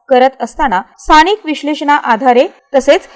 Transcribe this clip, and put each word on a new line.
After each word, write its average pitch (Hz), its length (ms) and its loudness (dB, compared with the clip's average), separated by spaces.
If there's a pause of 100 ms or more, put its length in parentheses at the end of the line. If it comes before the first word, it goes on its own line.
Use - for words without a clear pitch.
करत 262 340 0
असताना, 226 380 -4 (180)
स्थानिक 359 480 0
विश्लेषणाआधारे 285 1000 0 (280)
तसेच 277 260 2 (160)